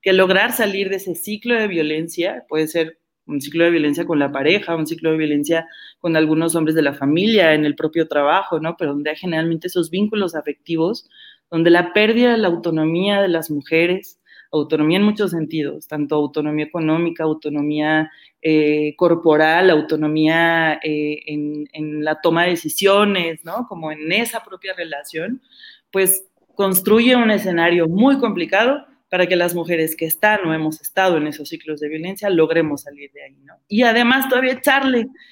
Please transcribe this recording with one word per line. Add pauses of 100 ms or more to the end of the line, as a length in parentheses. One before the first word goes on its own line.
que
lograr
salir
de
ese
ciclo
de
violencia,
puede
ser (300)
un
ciclo
de
violencia
con
la
pareja,
un
ciclo
de
violencia (320)
con
algunos
hombres
de
la
familia,
en
el
propio
trabajo,
¿no?
Pero
donde
hay
generalmente
esos
vínculos
afectivos, (440)
donde
la
pérdida
de
la
autonomía
de
las
mujeres, (320)
autonomía
en
muchos
sentidos,
tanto
autonomía
económica,
autonomía, (320)
eh,
corporal,
autonomía,
eh,
en,
en
la
toma
de
decisiones,
¿no?
Como
en
esa
propia
relación, (500)
pues (300)
construye
un
escenario
muy
complicado (240)
para
que
las
mujeres
que
están
o
hemos
estado
en
esos
ciclos
de
violencia
logremos
salir
de
ahí,
¿no? (140)
Y
además
todavía
echarle (240)